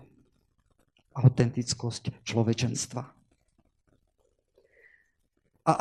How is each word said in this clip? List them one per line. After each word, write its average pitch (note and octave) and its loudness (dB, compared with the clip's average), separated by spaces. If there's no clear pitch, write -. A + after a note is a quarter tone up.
autentickosť A#2+ 0
človečenstva. A#2 -2
A D#3+ 2